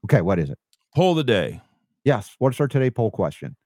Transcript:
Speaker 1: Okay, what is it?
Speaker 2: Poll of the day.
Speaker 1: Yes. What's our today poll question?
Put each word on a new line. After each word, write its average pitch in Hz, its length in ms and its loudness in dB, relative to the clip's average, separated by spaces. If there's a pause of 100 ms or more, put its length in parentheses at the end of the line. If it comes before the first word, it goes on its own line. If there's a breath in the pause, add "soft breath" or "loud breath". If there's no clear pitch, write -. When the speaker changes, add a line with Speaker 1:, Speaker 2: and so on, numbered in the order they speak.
Speaker 1:
Okay, 101 160 4
what 90 180 0
is 73 100 -2
it? - 80 -12 (380)
Speaker 2:
Poll 180 160 4
of 165 60 0
the 156 80 -2
day. 87 360 -2 (440)
Speaker 1:
Yes. 127 340 -2
What's 127 220 0
our 147 80 2
today 131 200 2
poll 113 220 -2
question? - 540 -6